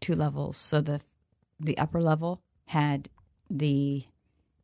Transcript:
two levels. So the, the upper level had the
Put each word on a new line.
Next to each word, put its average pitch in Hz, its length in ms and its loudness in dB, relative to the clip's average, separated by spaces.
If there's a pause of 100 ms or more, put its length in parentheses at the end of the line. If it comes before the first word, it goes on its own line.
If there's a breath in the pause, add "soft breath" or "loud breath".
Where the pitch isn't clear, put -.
two 170 140 -2
levels. 143 420 -2
So - 240 0
the, 147 200 -2 (580)
the 156 200 -2
upper 156 220 0
level 165 400 2 (260)
had 147 420 0 (420)
the 139 540 0 (600)